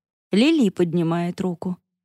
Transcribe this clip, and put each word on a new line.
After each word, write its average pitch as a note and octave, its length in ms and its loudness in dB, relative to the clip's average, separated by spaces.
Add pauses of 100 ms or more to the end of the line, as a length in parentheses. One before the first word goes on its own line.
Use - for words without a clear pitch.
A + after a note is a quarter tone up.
(320)
Лили B3+ 380 4
поднимает E3+ 720 -2
руку. F3+ 360 -6 (280)